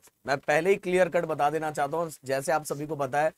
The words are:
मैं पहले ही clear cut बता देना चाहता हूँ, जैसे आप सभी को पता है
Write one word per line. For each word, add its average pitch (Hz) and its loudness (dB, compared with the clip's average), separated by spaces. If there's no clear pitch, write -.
मैं 139 0
पहले 156 2
ही 202 6
clear 180 2
cut 170 0
बता 147 0
देना 156 -2
चाहता 147 -2
हूँ, 165 -4
जैसे 135 -2
आप 151 0
सभी 147 -6
को 151 -6
पता 139 0
है 156 2